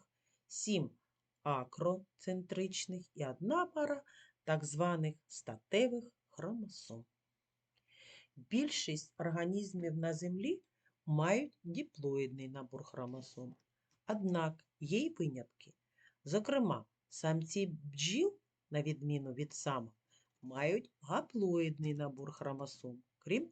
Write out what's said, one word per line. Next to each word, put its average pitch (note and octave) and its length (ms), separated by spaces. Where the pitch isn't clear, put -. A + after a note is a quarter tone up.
сім - 440
акроцентричних F#3 1700
і C#3+ 120
одна F3+ 400
пара D4 360
так D#3 200
званих D#3 500
статевих A#3 800
хромосом. G#3 760
Більшість E3 840
організмів E3+ 800
на E3 180
Землі F#3 480
мають F3 460
диплоїдний C#3 840
набор C3 360
хромосом. B2+ 720
Однак F3 580
є D#3+ 180
й E4 200
винятки. C3 540
Зокрема, G3 600
самці E3 580
бджіл, D#3+ 720
на D3 120
відміну C#3+ 500
від D3 200
самок, B2 420
мають D3 480
гаплоїдний E3 920
набор C3+ 380
хромосом. C3+ 680
Крім B3+ 340